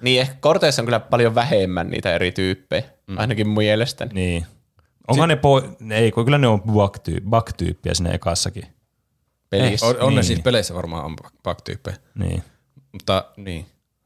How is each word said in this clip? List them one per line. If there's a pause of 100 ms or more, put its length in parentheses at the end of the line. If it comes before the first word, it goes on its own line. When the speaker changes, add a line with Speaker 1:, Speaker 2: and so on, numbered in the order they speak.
Speaker 1:
Niin,
ehkä
korteissa
on
kyllä
paljon
vähemmän
niitä
eri
tyyppejä, (240)
Speaker 2:
Mm.
Speaker 1:
ainakin
mun
mielestäni.
Speaker 3:
Niin. (600)
Onko
Speaker 1:
Si-
Speaker 3:
ne
po-,
ei,
kun
kyllä
ne
on
bug-tyy-,
bug-tyyppiä
siinä
ekassakin. (840)
Speaker 1:
Pelissä.
Speaker 2:
On,
on
ne
Speaker 3:
Niin.
Speaker 2:
siis
peleissä
varmaan
on (280)
bug-tyyppejä. (180)
Speaker 3:
Niin. (480)
Speaker 2:
Mutta (120)
niin. (400)